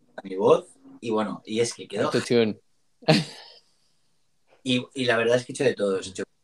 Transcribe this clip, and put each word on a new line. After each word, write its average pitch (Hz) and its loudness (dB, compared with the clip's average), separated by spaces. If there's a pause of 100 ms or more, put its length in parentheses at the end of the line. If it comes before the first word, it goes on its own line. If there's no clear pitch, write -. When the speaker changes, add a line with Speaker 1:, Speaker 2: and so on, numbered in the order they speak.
(160)
Speaker 1:
a - -14
mi 95 -10
voz, 131 4 (340)
y 117 -6
bueno, 107 -4
y 110 -2
es 117 0
que - -16
quedó 123 -2
Speaker 2:
Autotune. 117 0 (2000)
Speaker 1:
Y, 123 0
y 131 -4
la 113 2
verdad 117 2
es 123 -4
que 135 -12
he - -12
hecho 143 -2
de 101 4
todo, 98 0
he 90 -4
hecho 95 -8 (200)